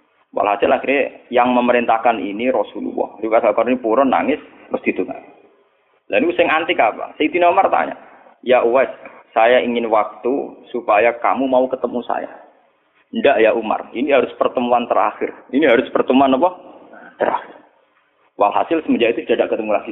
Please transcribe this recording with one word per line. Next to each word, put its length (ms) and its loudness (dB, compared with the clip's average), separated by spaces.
Walhasil 340 0
akhirnya 640 -2
yang 220 4
memerintahkan 680 2
ini 320 -4
Rasulullah. 640 -6
Wes 240 0
Al-Qarni 400 0
purun 320 2
nangis 240 0
mesti 240 -4
donga. 240 -6
Lalu 240 2
sing 80 2
antik 320 -2
apa? 400 -2
Sayyidina 320 2
Umar 240 2
tanya, 240 -2
"Ya 160 4
Uwais, 300 2
saya 320 4
ingin 240 -2
waktu 440 -2
supaya 480 0
kamu 320 -2
mau 160 2
ketemu 400 -6
saya." 240 -6
"Ndak 260 2
ya 160 4
Umar, 400 -4
ini 160 0
harus 240 2
pertemuan 480 -2
terakhir. 480 -2
Ini 160 0
harus 240 4
pertemuan 480 2
apa? 160 0
Terakhir." 380 -4
Walhasil 480 0
semenjak 320 0
itu 80 -8
tidak 220 0
ada 100 -4
ketemu 160 -6
lagi 180 -4